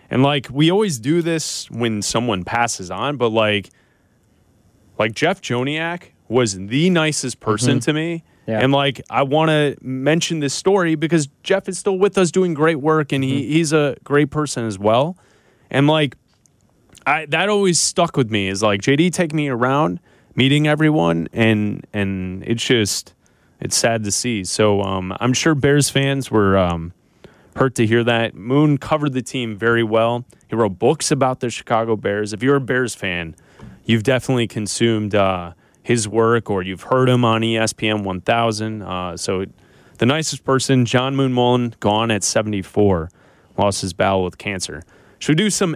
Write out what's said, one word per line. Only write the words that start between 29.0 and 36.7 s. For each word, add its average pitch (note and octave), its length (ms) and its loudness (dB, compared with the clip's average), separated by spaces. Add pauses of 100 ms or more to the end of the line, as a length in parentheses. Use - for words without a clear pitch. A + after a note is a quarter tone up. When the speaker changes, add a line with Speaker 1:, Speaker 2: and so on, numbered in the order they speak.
Speaker 1:
the B2+ 100 -4
team A2+ 360 -8
very A#2 240 2
well. A#2 420 0 (240)
He A2 60 -8
wrote G#2+ 240 0
books C#3+ 320 2
about C3+ 300 0
the B2 100 -4
Chicago A2+ 460 -2
Bears. G#2 360 -2
If G2+ 100 -8
you're C#3 140 4
a C#3 40 2
Bears B2+ 340 -2
fan, F2 400 -6 (500)
you've A2 200 0
definitely B2+ 420 0
consumed, G#2+ 680 -2
uh, F#2 380 0 (300)
his A#2 240 0
work A2+ 440 0
or G2 120 -2
you've F#2 200 -10